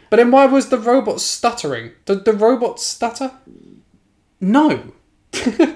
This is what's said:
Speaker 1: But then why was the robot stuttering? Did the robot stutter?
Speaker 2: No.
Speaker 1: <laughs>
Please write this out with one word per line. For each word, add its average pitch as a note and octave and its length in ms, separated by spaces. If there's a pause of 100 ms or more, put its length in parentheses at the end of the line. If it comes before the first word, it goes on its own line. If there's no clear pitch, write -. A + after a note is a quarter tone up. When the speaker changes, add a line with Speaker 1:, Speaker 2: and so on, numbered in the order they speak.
Speaker 1:
But A3 60
then A#3+ 160
why C4+ 140
was C4+ 240
the B3+ 80
robot A3 420
stuttering? C#3+ 720 (140)
Did G3 180
the A3 80
robot A3+ 480
stutter? B3+ 520 (1080)
Speaker 2:
No. A3 540 (400)
Speaker 1:
<laughs> - 420